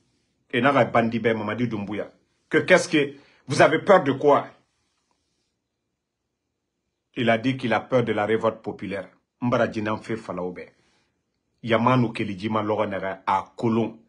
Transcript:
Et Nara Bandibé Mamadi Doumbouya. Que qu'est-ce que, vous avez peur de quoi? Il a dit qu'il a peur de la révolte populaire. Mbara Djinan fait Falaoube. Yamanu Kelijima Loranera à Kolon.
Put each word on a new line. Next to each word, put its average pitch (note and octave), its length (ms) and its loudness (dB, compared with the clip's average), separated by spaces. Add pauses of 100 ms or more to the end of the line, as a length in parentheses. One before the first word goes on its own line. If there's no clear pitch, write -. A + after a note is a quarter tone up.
(500)
Et B2 120 -2
Nara C3+ 240 4
Bandibé A2+ 480 0
Mamadi A2 340 -4
Doumbouya. G2+ 420 -8 (400)
Que D#3 100 2
qu'est-ce F3 280 4
que, C#3+ 260 0 (340)
vous C3 140 0
avez D#3 180 6
peur F#3 240 6
de C#3 100 0
quoi? C#3 340 2 (2750)
Il A#2 140 0
a A2+ 80 2
dit C3 200 -2
qu'il A#2 160 -2
a G#2+ 80 2
peur B2 220 0
de G#2+ 100 -2
la G#2 120 0
révolte A2 360 0
populaire. G2 480 -10 (320)
Mbara B2 280 0
Djinan G#2+ 280 -6
fait A2 180 -8
Falaoube. F2+ 460 -10 (1000)
Yamanu A#2 520 2
Kelijima G#2 480 -4
Loranera G2 640 -4
à F#2+ 300 -2
Kolon. A2+ 520 -2